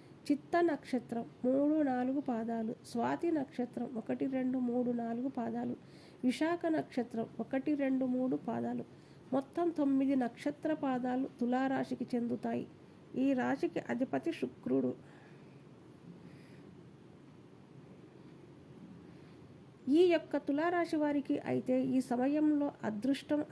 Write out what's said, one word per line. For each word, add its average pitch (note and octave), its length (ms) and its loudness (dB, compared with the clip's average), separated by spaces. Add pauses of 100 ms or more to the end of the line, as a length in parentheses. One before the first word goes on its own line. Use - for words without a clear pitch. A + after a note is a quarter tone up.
(320)
చిత్త - 300 -2
నక్షత్రం B3+ 640 0 (200)
మూడు, C#4 360 6
నాలుగు C4 380 2
పాదాలు, A3+ 560 -2 (100)
స్వాతి C4+ 460 0
నక్షత్రం B3 560 -2 (100)
ఒకటి, B3+ 300 -2
రెండు, C4 300 0
మూడు, B3 340 2
నాలుగు A#3 360 -2
పాదాలు, A#3+ 480 -4 (480)
విశాఖ D#4 360 2 (100)
నక్షత్రం A#3+ 560 -2 (140)
ఒకటి, C4+ 360 -2
రెండు, C4 300 2
మూడు B3+ 300 2
పాదాలు, A#3+ 500 -2 (480)
మొత్తం E4 360 0
తొమ్మిది C#4 460 4
నక్షత్ర C#4 580 0
పాదాలు B3+ 560 0 (100)
తులారాశికి B3+ 760 0
చెందుతాయి. A#3+ 520 -2 (480)
ఈ C4+ 180 4
రాశికి C4 460 0
అధిపతి C4 520 -2
శుక్రుడు. B3 640 -2 (4000)
ఈ D#4 180 8
యొక్క D#4+ 300 2
తులారాశి E4 600 0
వారికి D4 420 2
అయితే B3+ 440 0
ఈ C4 180 2
సమయంలో C#4+ 680 2 (120)
అదృష్టం C4+ 680 0